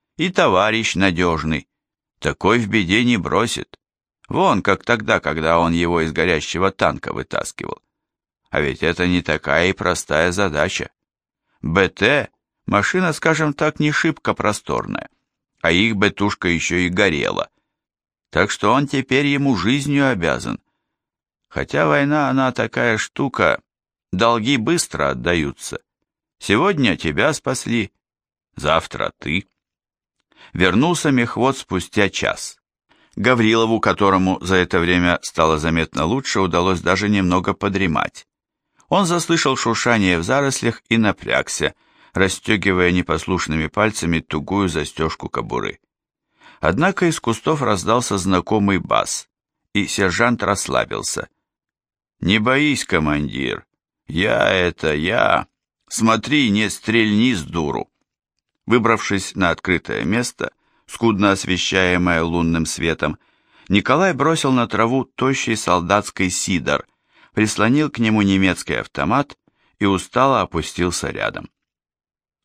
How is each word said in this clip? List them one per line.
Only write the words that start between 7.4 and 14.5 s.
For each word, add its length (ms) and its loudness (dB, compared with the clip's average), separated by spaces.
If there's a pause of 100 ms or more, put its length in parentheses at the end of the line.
А 120 -2
ведь 220 -4
это 240 0
не 140 2
такая 480 0
и 40 0
простая 580 0
задача. 600 -2 (680)
Б 280 2
Т 400 0 (360)
машина, 480 0
скажем 400 0
так, 260 -2
не 120 0
шибко 420 -2
просторная, 760 -4 (520)